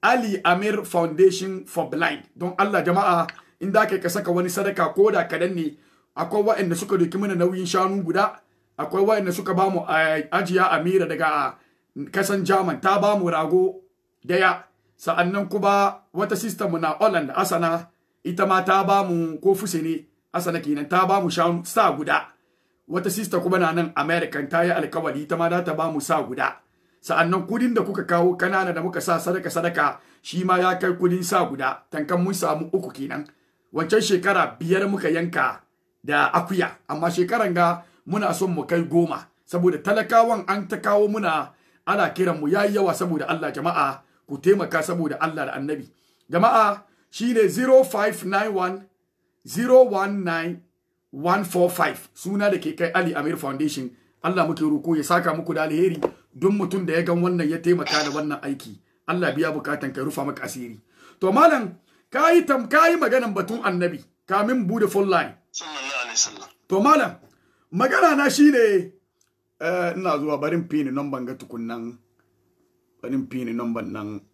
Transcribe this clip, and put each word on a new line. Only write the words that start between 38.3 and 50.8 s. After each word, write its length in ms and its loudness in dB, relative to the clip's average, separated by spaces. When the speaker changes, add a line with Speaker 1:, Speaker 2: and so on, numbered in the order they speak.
Speaker 1:
son 220 -2
mu 100 -4
kai 220 0
goma, 400 0
saboda 380 0
talakawan 640 2
an 220 -2
ta 80 -4
kawo 320 2
muna, 400 -2
ana 300 0
kiran 260 0
mu 80 -4
yayi 300 2
yawa. 180 4
Saboda 320 2
Allah 240 -4
jama'a, 480 0
ku 160 -10
taimaka 400 2
saboda 400 -2
Allah 320 -4
da 80 -
Annabi. 240 -6
Jama'a, 560 2
shi 240 -2
ne 160 6
zero 320 6
five 400 -2
nine 300 0
one, 320 -2
zero 380 8
one 400 -2
nine 380 -4